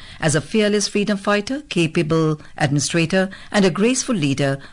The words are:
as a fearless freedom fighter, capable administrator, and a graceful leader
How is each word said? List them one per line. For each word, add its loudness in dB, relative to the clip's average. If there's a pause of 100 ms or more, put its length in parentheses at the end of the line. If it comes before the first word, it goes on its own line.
(200)
as 2
a 2
fearless 2
freedom 0
fighter, 0
capable 0 (160)
administrator, 0 (220)
and 4
a 6
graceful 0
leader 0 (160)